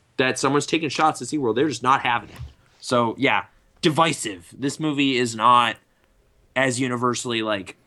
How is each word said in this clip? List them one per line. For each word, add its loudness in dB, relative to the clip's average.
that 0
someone's 2
taking -2
shots 0
at -10
SeaWorld. -2
They're 2
just -6
not 2
having -2
it. -20
So, 2
yeah, 0
divisive. 0
This -6
movie 0
is 0
not 4
as 0
universally -2
like, -6